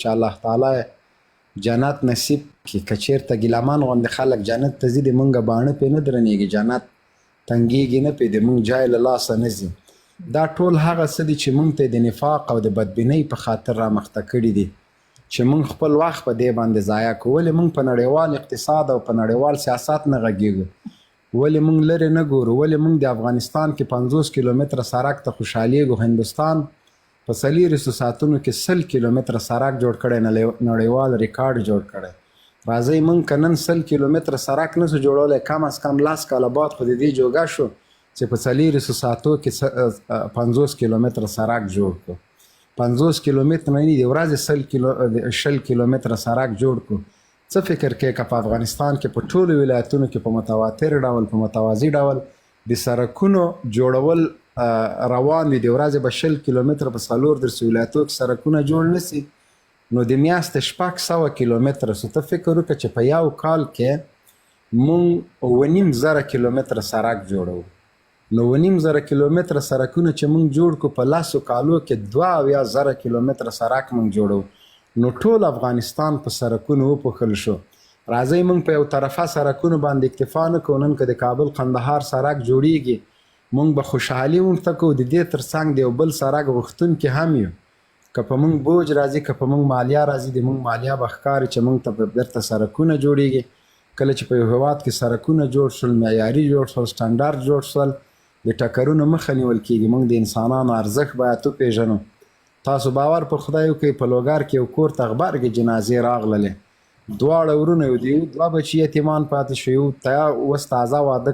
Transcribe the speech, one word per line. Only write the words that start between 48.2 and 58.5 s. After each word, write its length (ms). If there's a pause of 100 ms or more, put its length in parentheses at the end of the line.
په 120
افغانستان 580
کې 140
په 60 (100)
ټولو 280
ولایتونو 480
کې 160
په 140
متواتر 580 (100)
ډول، 260
په 120
متوازي 540
ډول 200 (520)
د 20 (120)
سړکونو 600 (340)
جوړول، 440 (420)
آه، 500
روان 380
وي، 140
د 100
ورځې 300
به 40 (100)
شل 160 (120)
کیلومتره 480
په 100
څلور 380
دېرش 140 (120)
ولایتو 360
کې 140
سړکونه 400 (120)